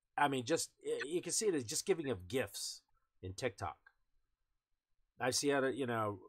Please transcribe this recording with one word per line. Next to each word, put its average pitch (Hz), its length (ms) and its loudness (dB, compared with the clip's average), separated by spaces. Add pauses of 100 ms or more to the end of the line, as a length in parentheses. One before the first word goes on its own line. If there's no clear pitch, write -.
(180)
I 143 100 6
mean, 131 160 0
just, 156 260 0 (140)
y-, 143 220 -2
you 160 160 -2
can 170 100 -4
see 220 140 2
it 185 80 4
as 135 100 0
just 143 220 -4
giving 160 240 0
of 90 180 -4
gifts - 540 -4 (400)
in 92 100 -6
TikTok. 101 460 -4 (1400)
I 123 120 2
see 143 220 4
other, 131 180 4
you 123 160 0
know, 110 420 0